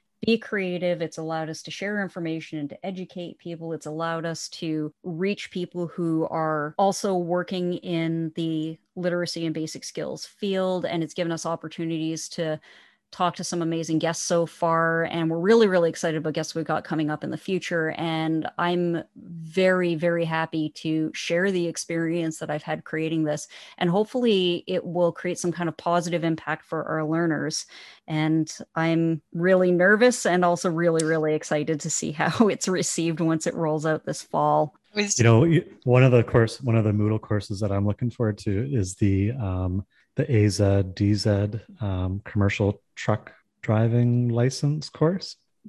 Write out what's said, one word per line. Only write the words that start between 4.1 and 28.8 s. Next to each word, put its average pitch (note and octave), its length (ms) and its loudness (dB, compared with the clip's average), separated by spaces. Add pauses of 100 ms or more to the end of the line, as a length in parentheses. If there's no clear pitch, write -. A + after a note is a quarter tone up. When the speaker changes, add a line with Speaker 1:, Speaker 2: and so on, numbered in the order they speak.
Speaker 1:
us E3 240 -6
to D#3 440 -6 (100)
reach F3+ 480 -4
people F3 360 -6
who D#3+ 440 -2
are D#3 460 -2
also G3 380 0
working F3+ 580 -2
in E3 600 -2
the D#3+ 440 -4 (160)
literacy F3 500 -2
and D#3+ 80 -2
basic D#3 300 -8
skills - 420 -8
field. F#3 600 -2
And E3 180 -2
it's D3+ 100 -8
given E3+ 200 -2
us D#3+ 120 -6
opportunities D#3+ 840 -6
to D#3 300 -4 (520)
talk F3 240 0
to F#3 100 -8
some F3 160 -4
amazing E3 360 -2
guests E3 280 -2
so E3+ 200 2
far. E3 600 0
And E3 240 -2
we're E3 100 -2
really, G#3+ 280 6
really F3+ 220 4
excited D#3+ 280 -2
about D#3 160 -4
guests D#3 200 -4
we've D#3+ 120 -4
got D#3 180 -2
coming D3+ 260 -2
up D3+ 140 -4
in D3 60 -6
the - 80 -6
future. E3+ 540 -2
And D#3+ 640 -2
I'm F3 460 0 (120)
very, E3+ 800 0
very E3+ 300 0
happy D#3+ 520 -2
to D#3+ 360 -2
share F3 360 0
the F3+ 160 0
experience E3 720 -4
that D#3 100 -8
I've D3+ 140 -4
had D#3 200 -6
creating D#3+ 400 -2
this. D3+ 240 -4 (300)
And F3 120 0
hopefully G3+ 800 2
it F#3 160 -2
will F3 300 2
create F3+ 260 -6
some F3 140 0
kind E3+ 160 -4
of - 80 -10
positive E3+ 480 0
impact D#3 400 -4
for D#3+ 180 -6
our D#3 220 -2
learners. D#3 600 -2 (380)
And D#3 480 0 (220)
I'm E3 460 2 (120)